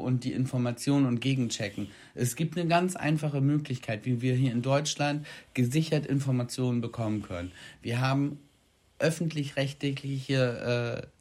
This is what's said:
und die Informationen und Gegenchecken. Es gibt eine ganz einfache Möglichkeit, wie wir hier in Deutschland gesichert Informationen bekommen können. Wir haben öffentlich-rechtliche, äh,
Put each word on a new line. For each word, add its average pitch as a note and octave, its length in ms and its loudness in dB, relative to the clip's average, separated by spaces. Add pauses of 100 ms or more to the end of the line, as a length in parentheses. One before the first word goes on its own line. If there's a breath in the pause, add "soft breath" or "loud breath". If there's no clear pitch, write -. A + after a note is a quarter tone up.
und B2 240 0
die - 80 -2
Informationen C3 760 2
und A#2+ 160 0
Gegenchecken. A2+ 640 -2 (260 loud breath)
Es B2+ 220 -2
gibt E3 220 -2
eine E3+ 100 0
ganz F3+ 260 4
einfache D3 460 0
Möglichkeit, C#3 640 0
wie B2 160 0
wir B2+ 140 2
hier B2+ 180 4
in A#2+ 80 2
Deutschland D3 640 0 (280 loud breath)
gesichert D3 500 2
Informationen B2+ 800 0
bekommen G#2+ 400 -2
können. F2+ 300 -6 (280 loud breath)
Wir A#2 220 -2
haben C#3 380 0 (600)
öffentlich-rechtliche, C#3 2000 0
äh, - 20 -16 (140)